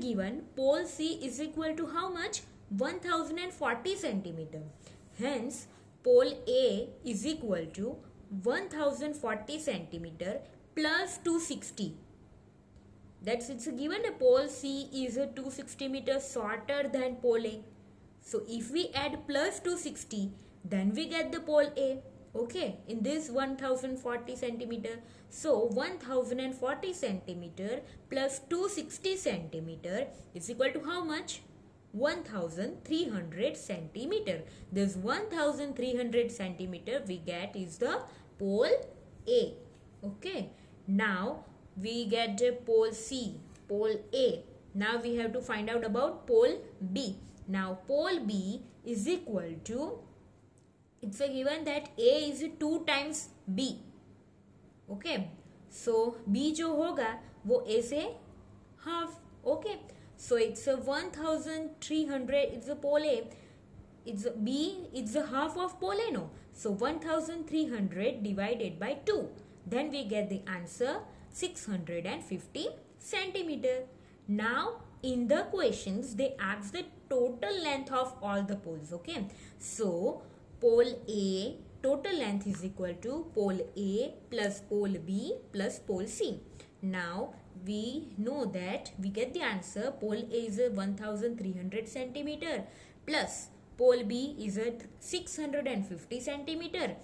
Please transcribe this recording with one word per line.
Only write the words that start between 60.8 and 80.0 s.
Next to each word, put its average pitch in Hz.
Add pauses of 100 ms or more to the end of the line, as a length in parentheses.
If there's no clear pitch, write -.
thousand 311 (100)
three 311
hundred, 277
it's 240
a 285
pole 294
A. 247 (760)
It's 202
a 240
B, 294
it's 226
a 294
half 294
of 359
pole 403
A, -
no? 175 (220)
So -
one 262
thousand 320
three 302
hundred 214
divided 202
by 247 (100)
two. 403 (380)
Then 269
we 269
get 208
the 190
answer 247 (300)
six -
hundred 170
and 277
fifty 220 (300)
centimeter. 320 (420)
Now 240 (220)
in 247
the 320
questions 233
they 269
ask 202
the 359 (240)
total 262
length 269
of 254
all 202
the 196
poles. 160
Okay, 202 (320)
so 196 (380)